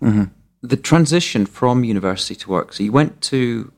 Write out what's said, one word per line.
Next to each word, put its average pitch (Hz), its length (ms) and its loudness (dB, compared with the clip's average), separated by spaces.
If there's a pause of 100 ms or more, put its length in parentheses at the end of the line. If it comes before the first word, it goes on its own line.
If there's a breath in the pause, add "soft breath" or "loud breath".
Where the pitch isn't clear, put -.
Mm-hmm. 104 240 2 (360)
The 120 160 -2
transition 160 680 2
from 123 380 0
university 98 520 -2
to - 140 -18
work. 90 240 -2
So 98 100 -4
you 104 80 -2
went 147 300 2
to 120 560 -2